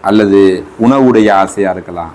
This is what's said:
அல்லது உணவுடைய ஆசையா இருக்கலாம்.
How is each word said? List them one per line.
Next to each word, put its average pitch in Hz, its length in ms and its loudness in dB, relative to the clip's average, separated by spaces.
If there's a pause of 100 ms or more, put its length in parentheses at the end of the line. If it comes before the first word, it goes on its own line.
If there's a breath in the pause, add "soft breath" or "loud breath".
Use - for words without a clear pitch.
அல்லது 101 320 2 (440)
உணவுடைய 123 440 2 (120)
ஆசையா 95 360 -4
இருக்கலாம். 85 380 -14